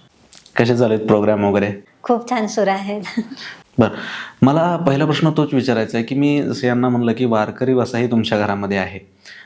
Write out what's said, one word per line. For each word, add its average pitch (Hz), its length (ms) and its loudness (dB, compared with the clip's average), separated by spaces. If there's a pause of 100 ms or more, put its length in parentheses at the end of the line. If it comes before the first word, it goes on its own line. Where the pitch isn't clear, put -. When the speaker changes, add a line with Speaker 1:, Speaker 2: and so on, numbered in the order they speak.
(580)
Speaker 1:
कसे 120 180 2
चालू 113 180 2
आहेत 107 120 -2
प्रोग्राम 104 380 4
वगैरे? 101 280 2 (300)
Speaker 2:
खूप 233 280 -2
छान 226 160 -2
सुरू 196 240 0
आहे. 202 300 -4 (800)
Speaker 1:
बरं, 110 100 4 (540)
मला 165 340 2
पहिला 143 280 0
प्रश्न 156 320 2
तोच 147 180 0
विचारायचा 117 440 0
आहे 117 60 0
की 135 100 -6
मी 143 280 2
जसं 120 240 -4
यांना 123 220 2
म्हणलं 120 240 2
की 120 120 0
वारकरी 113 480 0
वसाही 120 380 0
तुमच्या 110 280 2
घरामध्ये 101 380 -2
आहे, 92 240 -4 (460)